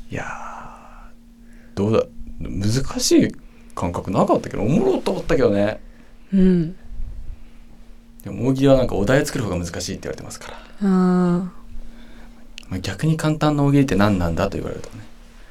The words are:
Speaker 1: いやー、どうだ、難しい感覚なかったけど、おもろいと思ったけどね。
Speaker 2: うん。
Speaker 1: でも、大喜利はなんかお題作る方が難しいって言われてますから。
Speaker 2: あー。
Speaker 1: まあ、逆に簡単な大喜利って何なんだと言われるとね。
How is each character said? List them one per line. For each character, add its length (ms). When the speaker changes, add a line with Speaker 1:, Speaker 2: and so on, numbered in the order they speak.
Speaker 1:
い 60
や 80
ー、 20
ど 120
う 40
だ、 100
難 600
し 200
い 160
感 160
覚 200
な 140
か 100
っ 60
た 80
け 80
ど、 60
お 60
も 160
ろ 120
い 40
と 100
思 100
っ 20
た 120
け 60
ど 80
ね。 300
Speaker 2:
う 40
ん。 380
Speaker 1:
で 60
も、 180
大 60
喜 80
利 60
は 100
な 60
ん 40
か 80
お 100
題 200
作 120
る 60
方 60
が 140
難 180
し 80
い 40
っ 40
て 60
言 60
わ 20
れ 60
て 60
ま 80
す 80
か 120
ら。 60
Speaker 2:
あ 20
ー。 40
Speaker 1:
ま 80
あ、 20
逆 260
に 120
簡 180
単 220
な 60
大 80
喜 80
利 40
っ 20
て 100
何 220
な 120
ん 60
だ 140
と 80
言 60
わ 60
れ 60
る 60
と 100
ね。 120